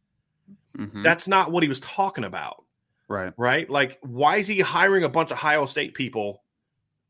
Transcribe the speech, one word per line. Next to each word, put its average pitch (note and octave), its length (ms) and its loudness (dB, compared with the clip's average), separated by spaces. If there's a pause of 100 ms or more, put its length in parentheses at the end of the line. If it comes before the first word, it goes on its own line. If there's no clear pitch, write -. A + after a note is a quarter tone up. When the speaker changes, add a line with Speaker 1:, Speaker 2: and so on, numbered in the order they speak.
(760)
Speaker 1:
Mm-hmm. G2+ 240 -10
Speaker 2:
That's E3 260 2
not F#3 240 2
what F3 120 2
he D3 60 2
was C3 120 -2
talking G3 420 -4
about. F2+ 400 -10 (460)
Speaker 1:
Right. F#2 260 -6
Speaker 2:
Right? B2+ 340 0
Like, C#3 320 0
why C#3 360 2
is G3 100 -2
he G3+ 140 0
hiring F3+ 420 4
a C#3 60 2
bunch D#3 220 0
of B2 60 -6
Ohio D3+ 280 2
State C#3+ 280 -4
people? G#2 480 -4 (680)